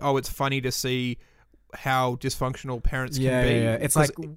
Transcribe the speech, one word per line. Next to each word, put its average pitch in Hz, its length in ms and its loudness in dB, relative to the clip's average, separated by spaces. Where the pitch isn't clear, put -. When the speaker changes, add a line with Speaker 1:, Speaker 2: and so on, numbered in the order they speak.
Speaker 1:
"Oh, 139 140 2
it's 131 120 -4
funny 135 320 0
to 127 100 -2
see 123 460 -2
how 127 420 0
dysfunctional 131 680 -4
parents 131 340 0
Speaker 2:
Yeah, 131 260 2
Speaker 1:
can 123 60 4
be." 120 60 4
Speaker 2:
yeah, 117 60 4
yeah. 113 140 2
It's 139 200 0
Speaker 1:
'Cause 156 220 4
Speaker 2:
like 160 180 -8